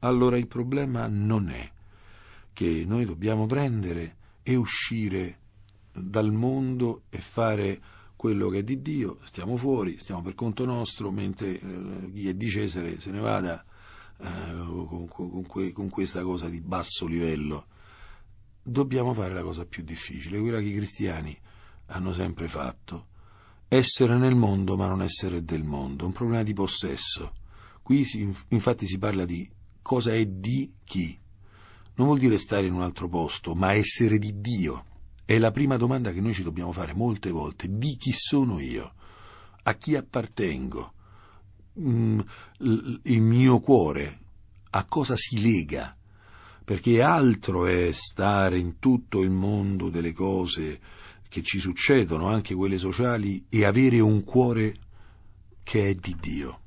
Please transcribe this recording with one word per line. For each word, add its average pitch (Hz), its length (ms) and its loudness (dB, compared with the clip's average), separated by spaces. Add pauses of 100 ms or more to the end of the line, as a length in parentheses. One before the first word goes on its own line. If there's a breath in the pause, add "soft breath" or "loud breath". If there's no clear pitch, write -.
Allora 123 360 4
il 123 100 0
problema 123 600 -2
non 104 400 2
è - 220 -10 (800 soft breath)
che 82 340 -2
noi 117 180 0
dobbiamo 107 420 -2
prendere 107 720 -2 (300 soft breath)
e 131 80 2
uscire 104 840 -2 (520)
dal 104 400 0
mondo 127 800 0
e - 80 -10
fare 104 640 -2 (340 soft breath)
quello 101 320 0
che 95 120 -2
è - 20 -2
di 131 180 -4
Dio, 139 400 -6
stiamo - 360 -8
fuori, 120 420 -2
stiamo 92 240 -10
per 92 120 -8
conto 117 300 -4
nostro, 120 460 -4
mentre, 98 500 -6
eh, 95 540 -12
chi 98 160 -6
è - 20 -2
di 101 160 -4
Cesare 87 500 -4
se - 120 -12
ne 101 100 -6
vada, 101 420 -2 (540 loud breath)
eh, - 100 -14
con, 85 800 -8
con, 90 240 -10
con 90 160 -10
que-, 95 260 -4
con 101 180 -6
questa 92 320 -4
cosa 90 260 -4
di 85 140 -8
basso 87 440 -4
livello. 78 600 -4 (960 soft breath)
Dobbiamo 127 500 0
fare 95 220 -4
la 87 80 -6
cosa 85 240 -8
più - 160 -12
difficile, 78 580 -8
quella 113 200 -2
che 104 80 -4
i 98 60 -6
cristiani 90 640 -6 (500 soft breath)
hanno 92 260 -6
sempre 85 340 -6
fatto, - 600 -10 (600 soft breath)
essere 123 480 4
nel 127 180 6
mondo 98 440 4
ma 95 100 0
non 95 140 0
essere 87 420 -2
del 80 200 -4
mondo, 69 420 -6
un 92 60 -4
problema 117 300 0
di 104 120 -2
possesso. - 800 -4 (480 soft breath)
Qui 139 220 4
si, 110 180 -4
inf-, 101 260 -6
infatti 120 380 2
si 92 100 -2
parla 95 300 -2
di 87 200 -6 (360)
cosa 117 320 0
è 113 100 4
di 104 480 -2 (120)
chi. 87 360 -4 (800 soft breath)
Non 123 80 4
vuol 143 140 4
dire 117 180 6
stare 98 280 0
in 90 80 0
un 90 80 0
altro 87 260 -4
posto, 85 480 -2
ma 92 180 4
essere 107 440 4
di 101 220 -4
Dio. 95 440 -2 (400)
È 107 120 4
la 113 140 6
prima 135 260 0
domanda 120 360 0
che 85 80 -4
noi 113 120 0
ci 95 120 -4
dobbiamo 87 260 -4
fare 82 240 -6
molte 104 360 -2
volte. 76 380 -6
Di 120 280 -2
chi 127 160 -2
sono 123 480 2
io? 62 320 -8 (720 loud breath)
A 110 100 2
chi 151 220 -2
appartengo? 92 960 -4 (880 soft breath)
Mm, 113 400 2 (380 loud breath)
l-, 120 440 0
il 117 180 4
mio 123 380 8
cuore 76 640 4 (500)
a 98 140 0
cosa 127 320 -2
si - 240 0
lega? 80 560 0 (680 loud breath)
Perché 113 380 4
altro 120 640 4
è 90 260 4
stare 95 680 2
in 87 180 -4
tutto 123 440 2
il 95 80 4
mondo 95 600 0
delle 85 220 -2
cose 90 680 -2 (480 loud breath)
che - 140 -6
ci - 160 -2
succedono, 92 720 2
anche 104 260 0
quelle 95 240 0
sociali, 101 680 -2
e 107 160 4
avere 120 340 6
un 107 240 6
cuore 117 540 2 (880 soft breath)
che 104 240 2
è 98 60 2
di 90 260 -8
Dio 69 460 -6